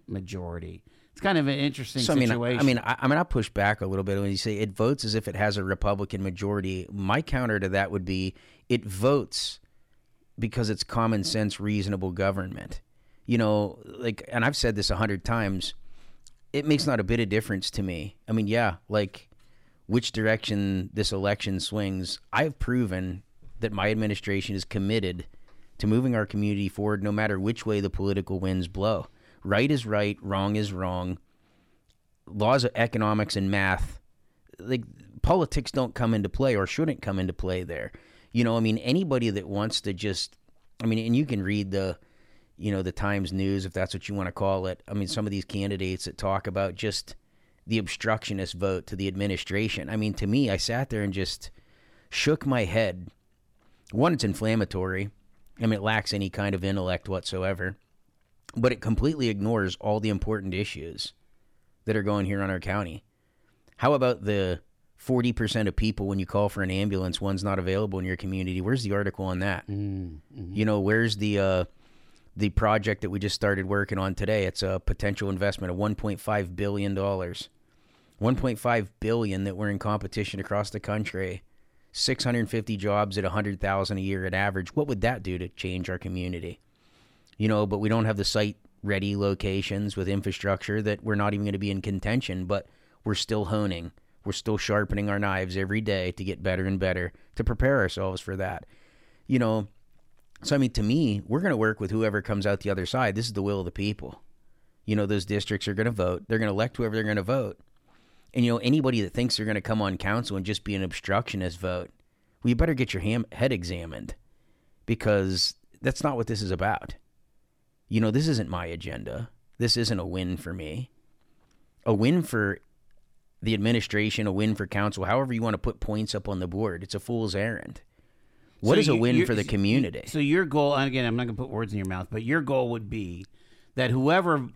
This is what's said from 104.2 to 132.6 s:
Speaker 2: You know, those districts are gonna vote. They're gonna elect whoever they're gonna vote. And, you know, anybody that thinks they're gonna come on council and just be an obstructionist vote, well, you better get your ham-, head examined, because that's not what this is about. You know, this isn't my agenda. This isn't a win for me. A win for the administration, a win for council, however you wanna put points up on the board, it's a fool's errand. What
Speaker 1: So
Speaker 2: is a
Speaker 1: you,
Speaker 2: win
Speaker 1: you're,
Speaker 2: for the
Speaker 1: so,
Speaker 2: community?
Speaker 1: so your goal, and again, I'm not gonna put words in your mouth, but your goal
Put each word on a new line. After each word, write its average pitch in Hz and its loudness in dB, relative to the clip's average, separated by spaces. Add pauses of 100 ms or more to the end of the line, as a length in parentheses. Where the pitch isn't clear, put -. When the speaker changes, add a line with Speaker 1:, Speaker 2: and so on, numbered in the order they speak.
Speaker 2:
You 107 2
know, 104 2
those 98 0
districts 101 -2
are 104 -2
gonna 110 2
vote. 92 0
They're 113 2
gonna 107 0
elect 107 -2
whoever 110 -2
they're 113 0
gonna 104 0
vote. 113 -2 (760)
And, 123 4
you 120 6
know, 117 4
anybody 127 4
that 92 -2
thinks 120 0
they're 107 -2
gonna 104 0
come 110 0
on 95 0
council 104 -2
and 95 -4
just 101 -2
be 104 -2
an 95 0
obstructionist 92 -2
vote, 90 -4 (540)
well, 120 4
you 120 6
better 165 4
get 131 0
your 92 -2
ham-, 110 0
head 123 2
examined, 85 -6 (680)
because 101 2 (280)
that's 127 -2
not 143 0
what 113 -2
this 107 -2
is 95 -2
about. 95 -2 (920)
You 110 2
know, 110 2
this 147 2
isn't 117 0
my 87 -4
agenda. 82 -8 (300)
This 117 2
isn't 110 2
a 87 -4
win 90 -2
for 85 -8
me. 90 -8 (920)
A 117 4
win 131 4
for 107 0 (800)
the 110 0
administration, 107 0
a 98 0
win 107 2
for 101 -4
council, 101 -2
however 127 2
you 113 -2
wanna 110 0
put - -4
points 107 -2
up 101 -6
on 95 -4
the 90 -4
board, 92 -4
it's - -10
a 98 -4
fool's 113 -4
errand. 101 -4 (800)
What 117 6
Speaker 1:
So 160 8
Speaker 2:
is 147 6
a 135 6
Speaker 1:
you, 113 4
Speaker 2:
win 120 6
Speaker 1:
you're, 165 6
Speaker 2:
for 117 4
the 104 2
Speaker 1:
so, - -6
Speaker 2:
community? 101 2
Speaker 1:
so - -4
your 151 4
goal, 143 2
and 135 2
again, 127 0
I'm 113 0
not 123 -2
gonna 110 -6
put 127 -6
words 107 -4
in 104 -2
your 95 -2
mouth, 92 -4
but 110 -4
your 147 2
goal 127 0